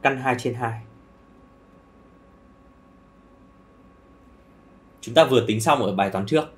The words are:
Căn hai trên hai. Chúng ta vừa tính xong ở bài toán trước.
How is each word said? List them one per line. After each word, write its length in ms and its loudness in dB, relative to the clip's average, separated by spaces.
Căn 160 0
hai 220 -2
trên 140 -4
hai. 280 -6
Chúng 140 -8
ta 100 8
vừa 220 4
tính 140 0
xong 220 2
ở 120 -2
bài 140 0
toán 160 -4
trước. 180 0